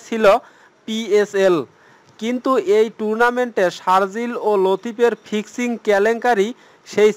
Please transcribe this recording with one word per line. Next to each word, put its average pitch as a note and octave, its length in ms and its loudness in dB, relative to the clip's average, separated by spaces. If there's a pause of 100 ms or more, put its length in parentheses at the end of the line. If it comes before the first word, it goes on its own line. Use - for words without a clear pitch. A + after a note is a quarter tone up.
ছিল A3 180 -2 (600)
পিএসএল, G3 800 0 (540)
কিন্তু B3 380 -2
এই G#3+ 300 2 (100)
টুর্নামেন্টে A3 760 -2
শারজিল G3 640 -2
ও F3 200 -2
লতিফের G#3+ 560 0 (120)
ফিক্সিং A3+ 580 -6
কেলেঙ্কারি G#3+ 680 0 (340)
সেই G#3 300 2